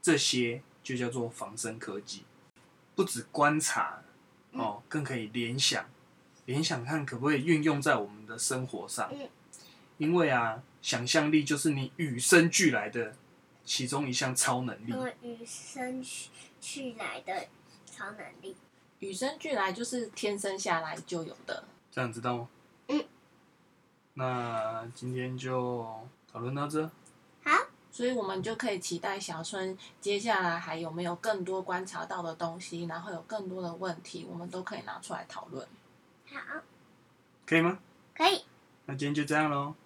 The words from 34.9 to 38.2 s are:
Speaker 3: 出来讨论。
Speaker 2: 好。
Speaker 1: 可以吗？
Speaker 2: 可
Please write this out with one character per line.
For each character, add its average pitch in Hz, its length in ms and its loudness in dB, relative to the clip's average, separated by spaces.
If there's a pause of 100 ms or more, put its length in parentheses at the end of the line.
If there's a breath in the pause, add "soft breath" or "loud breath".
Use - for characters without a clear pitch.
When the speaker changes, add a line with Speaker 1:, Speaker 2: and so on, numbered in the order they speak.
Speaker 3:
出 - 140 -8
来 - 140 -8
讨 - 200 -12
论。 131 200 -10 (580)
Speaker 2:
好。 277 140 -12 (1080)
Speaker 1:
可 160 120 4
以 165 40 8
吗？ 180 180 2 (360)
Speaker 2:
可 330 140 6